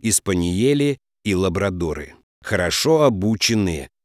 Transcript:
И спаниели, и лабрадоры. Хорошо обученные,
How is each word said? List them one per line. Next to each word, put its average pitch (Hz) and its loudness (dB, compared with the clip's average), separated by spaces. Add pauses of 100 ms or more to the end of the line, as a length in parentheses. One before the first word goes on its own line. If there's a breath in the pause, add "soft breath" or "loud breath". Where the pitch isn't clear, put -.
И 113 0
спаниели, 107 0 (260)
и 104 0
лабрадоры. 90 -2 (340)
Хорошо 113 0
обученные, 104 0 (160)